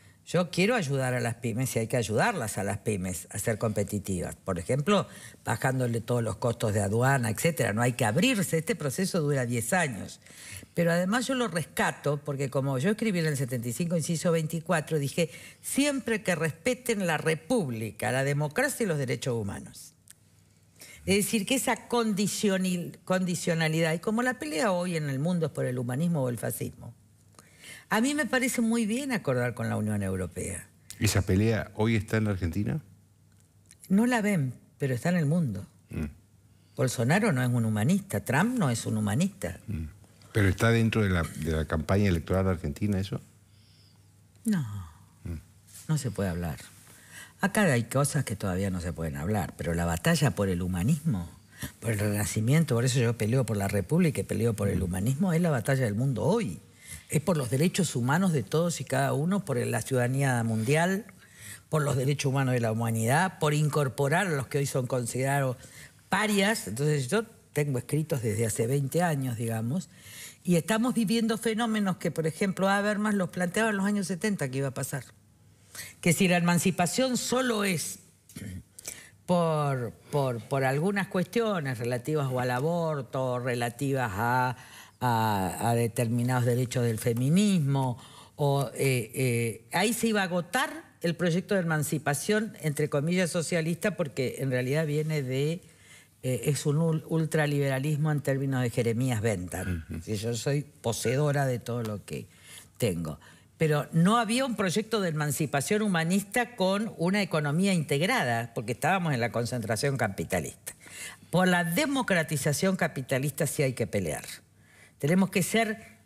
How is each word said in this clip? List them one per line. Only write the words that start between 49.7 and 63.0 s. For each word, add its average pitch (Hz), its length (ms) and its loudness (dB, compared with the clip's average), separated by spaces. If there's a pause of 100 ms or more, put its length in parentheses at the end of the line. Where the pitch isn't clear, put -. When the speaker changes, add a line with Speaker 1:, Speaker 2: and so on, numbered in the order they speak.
Speaker 1:
la 85 120 0
batalla 127 460 2
por 98 180 0
el 87 120 0
humanismo, 92 680 0 (480)
por 120 120 -2
el 104 80 0
renacimiento, 110 760 2
por 117 80 2
eso 131 160 2
yo 117 180 2
peleo 120 280 2
por 110 100 -2
la 98 140 0
república 104 500 2
y 95 60 -2
peleo 110 300 2
por 101 120 0
el 92 120 2
Speaker 2:
Mm. - 40 2
Speaker 1:
humanismo, 131 500 2
es 165 80 4
la 170 100 4
batalla 131 340 2
del 104 100 0
mundo 120 280 0
hoy. 160 360 0 (500)
Es 151 120 0
por 175 160 2
los 123 120 -2
derechos 156 460 2
humanos 156 380 2
de 127 100 2
todos 160 380 0
y - 20 -6
cada 135 300 0
uno, 170 320 0
por 127 120 -2
la 117 240 -2
ciudadanía 127 640 2
mundial, 147 600 2 (640)
por 156 120 0
los 139 140 0
derechos 139 300 0
humanos 135 280 2
de 123 60 2
la 113 120 0
humanidad, 117 680 0